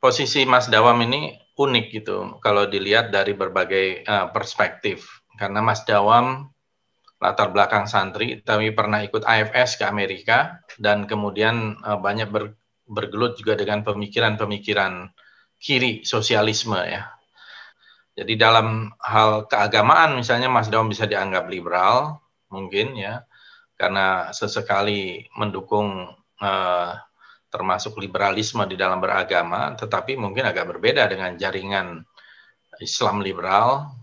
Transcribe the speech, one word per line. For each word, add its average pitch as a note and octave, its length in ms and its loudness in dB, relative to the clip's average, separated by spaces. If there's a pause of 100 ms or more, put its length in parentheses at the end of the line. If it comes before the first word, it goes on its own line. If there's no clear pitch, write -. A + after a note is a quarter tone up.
posisi C3 400 4
Mas B2 240 4
Dawam A#2 320 6
ini C3 320 -2 (240)
unik B2 300 2 (100)
gitu, G2 480 -8
kalau G2+ 240 4
dilihat G2+ 400 0
dari G2 240 0
berbagai, F#2+ 720 -2
eh, G2+ 240 0
perspektif. - 960 -4 (160)
Karena G2+ 240 -2
Mas G#2+ 240 0
Dawam A#2+ 640 4 (640)
latar F#2+ 400 0
belakang G2+ 320 2
santri, G#2+ 560 -4
tapi G#2+ 320 0
pernah G#2+ 240 0
ikut G#2+ 240 -4
A A2 240 2
F - 80 -2
S - 240 2
ke G2+ 80 0
Amerika, G#2 720 0 (160)
dan G#2 320 2
kemudian, G#2+ 800 -2
eh, G#2 80 0
banyak G2+ 320 -2
ber-, G#2 240 -4 (320)
bergelut G#2 560 -4
juga A2 160 0
dengan G#2 240 -2
pemikiran-pemikiran G2+ 1300 -2 (480)
kiri B2 480 -2
sosialisme A2 800 0
ya. E2+ 240 -8 (1040)
Jadi - 240 -4
dalam A2 640 4
hal G#2+ 480 2
keagamaan A#2+ 720 4
misalnya B2 320 0
Mas A2 160 2
Dawam A2 240 2
bisa G#2+ 160 -2
dianggap F#2+ 400 -2
liberal, F#2+ 720 0 (320)
mungkin G2 400 -4
ya, A2 320 -10 (560)
karena F#2+ 560 0
sesekali G2+ 960 -2
mendukung, G2 800 -4 (320)
eh, F2+ 480 0 (540)
termasuk F#2 500 -4
liberalisme G2+ 720 -2
di F#2+ 80 -8
dalam F#2 240 0
beragama, F#2 800 0
tetapi A2 400 -4
mungkin G#2+ 240 -4
agak F2 320 -4
berbeda A#2 320 2
dengan F#2 320 -6
jaringan F#2+ 640 -6 (800)
Islam G2+ 400 -2
liberal. G#2 640 0 (140)